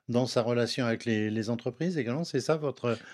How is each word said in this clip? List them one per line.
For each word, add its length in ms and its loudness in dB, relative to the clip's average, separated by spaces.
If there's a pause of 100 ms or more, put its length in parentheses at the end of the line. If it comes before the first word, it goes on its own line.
(100)
dans 160 4
sa 160 2
relation 420 2
avec 220 0
les, 240 2
les 180 -2
entreprises 480 -2
également, 280 -2
c'est 160 -2
ça 160 2
votre 420 -2 (160)